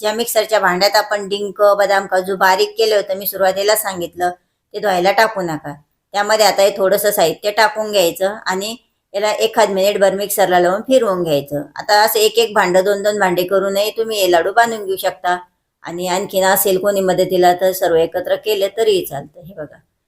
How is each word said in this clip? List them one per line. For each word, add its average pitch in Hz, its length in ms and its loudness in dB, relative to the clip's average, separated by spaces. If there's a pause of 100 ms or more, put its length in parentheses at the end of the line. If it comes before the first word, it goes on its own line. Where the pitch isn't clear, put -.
ज्या 214 120 -2
मिक्सरच्या 214 480 0
भांड्यात 190 360 2
आपण 202 320 -2
डिंक, 202 340 -4 (160)
बदाम, 196 280 0
काजू 185 300 -2
बारीक 190 420 2
केलं 214 180 2
होतं, 190 200 -2
मी 196 100 -12
सुरुवातीला 196 500 0
सांगितलं, 180 540 -6 (440)
ते 208 40 -10
धुवायला 196 340 0
टाकू 214 300 0
नका. 151 320 -8 (400)
त्यामध्ये 208 320 2
आता 196 160 2
हे 202 140 4
थोडंसं 202 340 0
साहित्य 190 400 -2
टाकून 214 420 -2
घ्यायचं 208 420 0 (120)
आणि 196 300 -6 (380)
याला 208 160 -2
एखाद 214 400 0
मिनिटभर 196 440 2
मिक्सरला 190 460 0
लावून 180 200 2
फिरवून 220 420 2
घ्यायचं. 147 400 -2 (140)
आता 208 260 2
असं 226 160 0
एक 214 200 2
एक 220 160 0
भांडं, 185 300 2
दोन 196 180 0
दोन 208 160 -2
भांडे 180 240 0
करूनही 196 480 0
तुम्ही 220 300 -4
हे 180 100 2
लाडू 175 220 2
बांधून 226 320 0
घेऊ 190 120 -4
शकता 185 400 -4 (480)
आणि 175 240 -8
आणखीन 190 360 -2
असेल 190 340 2
कोणी 196 220 0
मदतीला 180 540 2
तर 185 180 0
सर्व 180 220 0
एकत्र 175 400 0
केले 196 340 -2
तरीही 208 360 0
चालतं. 147 360 -12
हे 175 140 -20
बघा, 156 220 -14 (320)